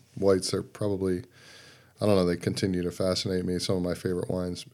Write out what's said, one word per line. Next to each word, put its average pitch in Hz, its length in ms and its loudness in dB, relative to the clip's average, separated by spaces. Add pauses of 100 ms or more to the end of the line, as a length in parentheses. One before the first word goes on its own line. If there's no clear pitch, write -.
(140)
whites. 95 380 4
They're 92 100 0
probably, 95 600 -2 (760)
I - 60 0
don't 104 100 6
know, 90 100 6
they 87 120 2
continue 92 460 -2
to 87 80 -2
fascinate 92 520 -2
me. 90 140 -2
Some 95 200 -2
of 90 40 -2
my 87 140 -2
favorite 90 340 -4
wines, 90 440 -4